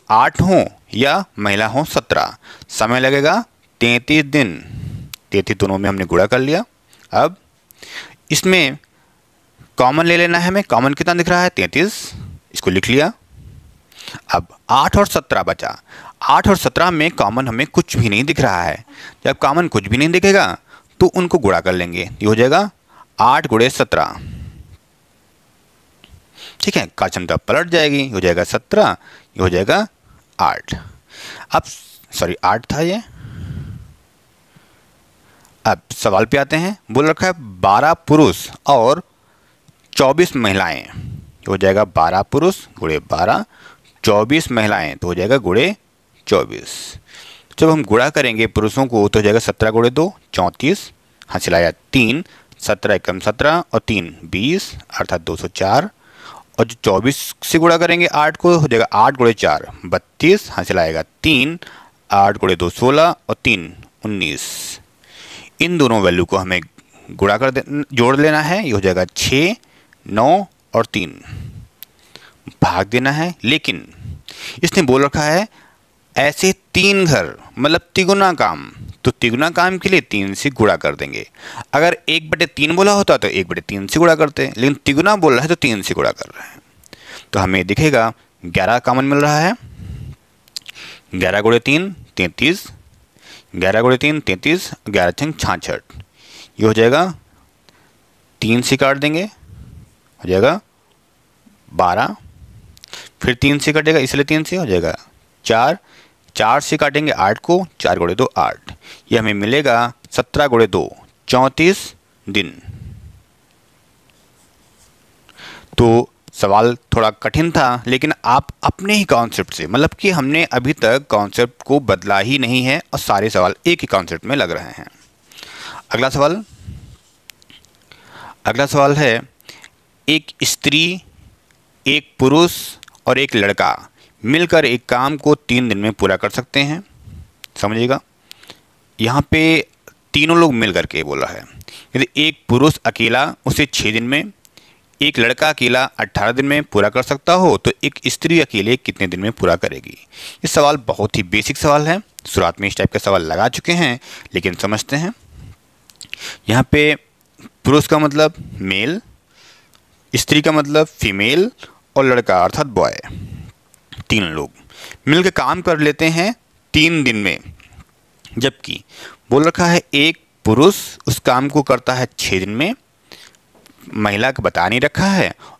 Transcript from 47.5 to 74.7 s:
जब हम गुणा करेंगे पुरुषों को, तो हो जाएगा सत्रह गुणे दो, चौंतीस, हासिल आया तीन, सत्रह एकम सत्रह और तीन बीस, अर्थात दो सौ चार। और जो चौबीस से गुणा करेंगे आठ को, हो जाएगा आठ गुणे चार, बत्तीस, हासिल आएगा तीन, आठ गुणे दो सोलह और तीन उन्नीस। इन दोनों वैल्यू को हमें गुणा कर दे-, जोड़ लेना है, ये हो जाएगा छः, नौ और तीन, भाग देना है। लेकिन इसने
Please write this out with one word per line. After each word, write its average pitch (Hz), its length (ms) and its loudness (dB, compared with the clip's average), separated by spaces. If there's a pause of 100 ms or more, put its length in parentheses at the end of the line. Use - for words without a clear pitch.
जब 160 120 4
हम 151 140 0
गुणा 117 260 2
करेंगे 117 360 0
पुरुषों 107 400 0
को, 110 220 2
तो 110 100 2
हो 107 40 4
जाएगा 104 160 4
सत्रह 110 320 -2
गुणे 117 200 2
दो, 160 280 -2 (160)
चौंतीस, 110 580 -2 (360)
हासिल 90 260 -4
आया 85 160 2
तीन, 127 540 -2 (340)
सत्रह 104 360 -2
एकम 90 240 -4
सत्रह 147 540 0
और 113 140 0
तीन 87 380 -4
बीस, 117 500 -4
अर्थात - 460 -6
दो 80 160 -8
सौ 113 120 -8
चार। 123 420 -2 (680)
और 117 60 2
जो 113 200 -6
चौबीस 107 580 0
से - 160 0
गुणा 165 180 4
करेंगे 170 300 0
आठ 151 300 0
को, 175 200 4
हो 151 120 2
जाएगा 117 240 2
आठ 117 220 4
गुणे 120 180 4
चार, 80 520 -2
बत्तीस, 139 640 0
हासिल 92 280 -2
आएगा 80 240 0
तीन, 156 560 -2 (520)
आठ 101 260 4
गुणे 95 200 0
दो 87 140 -4
सोलह 151 460 2 (120)
और - 160 -4
तीन 101 320 -4 (280)
उन्नीस। 92 720 -8 (840)
इन 170 180 0
दोनों 117 240 4
वैल्यू 90 220 2
को 98 120 -2
हमें 92 240 -2 (500)
गुणा 98 260 0
कर 131 140 0
दे-, 139 420 -6
जोड़ 120 240 2
लेना 151 240 4
है, 175 240 -2
ये 151 60 -4
हो 101 100 0
जाएगा 92 240 0
छः, 156 520 -2 (500)
नौ 147 400 2 (280)
और 113 120 0
तीन, 90 360 -8 (1400)
भाग 95 240 0
देना 123 240 0
है। 160 240 -2 (100)
लेकिन 127 500 -4 (680)
इसने 175 200 2